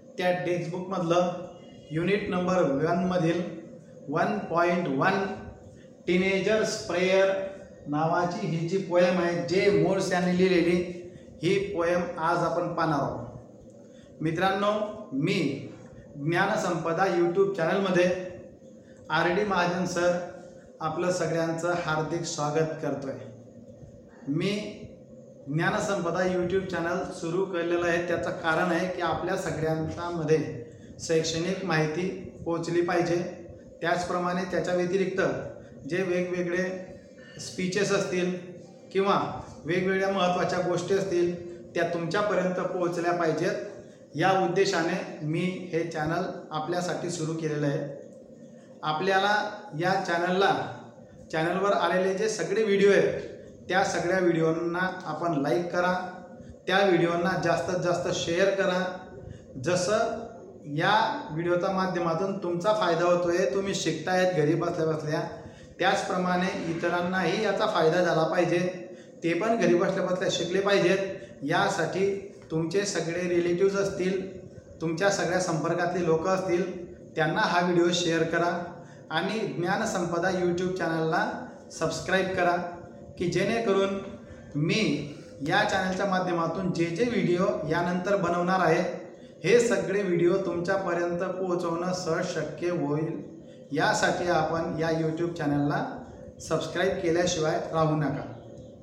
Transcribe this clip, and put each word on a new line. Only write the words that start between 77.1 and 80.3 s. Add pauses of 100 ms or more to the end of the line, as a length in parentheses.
त्यांना
हा
व्हिडिओ
शेअर
करा (460)
आणि
ज्ञानसंपदा
YouTube